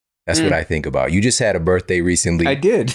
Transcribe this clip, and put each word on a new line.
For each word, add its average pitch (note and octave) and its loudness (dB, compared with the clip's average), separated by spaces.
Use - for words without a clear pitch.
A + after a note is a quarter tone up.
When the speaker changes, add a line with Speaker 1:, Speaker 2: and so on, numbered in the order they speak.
Speaker 1:
That's - 0
what D#3 0
Speaker 2:
Mm. E2 2
Speaker 1:
I D#2 -2
think D2+ -4
about. C2+ -2
You F#2+ 2
just A#2 0
had G2+ 0
a E2+ -2
birthday F2+ 0
recently. E2+ 0
Speaker 2:
I C#3 2
did. D3 0